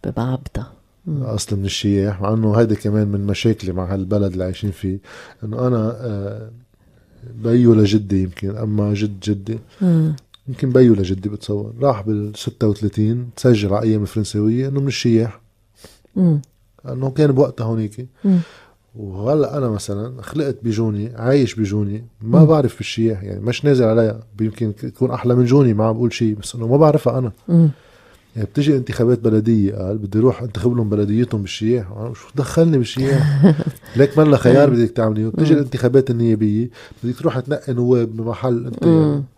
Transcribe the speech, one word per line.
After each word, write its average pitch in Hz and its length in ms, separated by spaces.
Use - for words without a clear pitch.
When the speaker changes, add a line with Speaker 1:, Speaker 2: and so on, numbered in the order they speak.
Speaker 1:
ببعبدة. 127 640
مم. 147 160
Speaker 2:
أصل 107 320
من 98 100
الشياح، 101 560
مع 104 120
إنه 110 200
هيدا 110 220
كمان 104 320
من 101 200
مشاكلي 101 440
مع 90 220
هالبلد 98 380
اللي 92 120
عايشين 92 280
فيه، 95 280
إنه 117 240
أنا، 117 340
آه، 110 480
بيو 117 300
لجدي 101 500
يمكن، 98 340
أما 104 360
جد 101 260
جدي. 104 400
Speaker 1:
مم. 160 340
Speaker 2:
يمكن 131 220
بيو 123 240
لجدي 95 360
بتصور. 104 520
راح 123 200
بالستة 107 680
وثلاثين 110 680
تسجل 101 380
على 110 100
أيام 107 180
الفرنساوية 110 680
إنه 139 120
من 139 80
الشياح. 113 540
Speaker 1:
مم. 165 260
Speaker 2:
إنه 131 240
كان 147 220
بوقتها 131 340
هونيك. 113 420
Speaker 1:
مم. 185 140
Speaker 2:
وهلأ 113 600
أنا 127 120
مثلًا 107 520
خلقت 139 420
بجوني، 110 520
عايش 120 400
بجوني، 104 500
ما 113 180
Speaker 1:
مم. 156 60
Speaker 2:
بعرف 147 320
بالشياح، 110 460
يعني 98 160
مش 117 260
نازل 127 200
عليها. 110 340
يمكن 110 300
ك-، 101 120
يكون 127 280
أحلى 123 240
من 123 100
جوني، 127 280
ما 107 120
عم 113 80
بقول 117 200
شي، 110 200
بس 104 220
إنه 117 120
ما 131 100
بعرفها 147 420
أنا. 123 120
Speaker 1:
مم. 165 220
Speaker 2:
يعني 110 120
بتجي 143 300
انتخابات 120 420
بلدية، 107 560
قال 98 220
بدي 104 220
روح 123 220
انتخب 120 340
لهم 110 140
بلديتهم 104 520
بالشياح. 110 460
شو - 220
دخلني 151 420
بالشياح؟ 143 840
Speaker 1:
<laughs> - 360
Speaker 2:
ليك 139 200
ما 156 60
لها 143 140
خيار 131 320
Speaker 1:
مم. 123 60
Speaker 2:
بدك 117 160
تعمليه. 110 360
بتجي 151 260
Speaker 1:
مم. 147 60
Speaker 2:
الانتخابات 131 500
النيابية، 113 600
بدك 123 160
تروح 131 200
تنقي 131 340
نواب 120 440
بمحل 117 480
انت 127 200
Speaker 1:
مم. 151 380